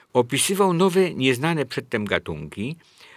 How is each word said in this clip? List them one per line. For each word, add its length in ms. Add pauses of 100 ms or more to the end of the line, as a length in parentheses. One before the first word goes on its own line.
(140)
opisywał 600
nowe, 400
nieznane 520
przedtem 400
gatunki 720 (420)